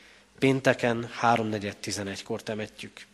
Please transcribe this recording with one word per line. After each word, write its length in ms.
Pénteken 760
háromnegyed 640
tizenegykor 640
temetjük. 720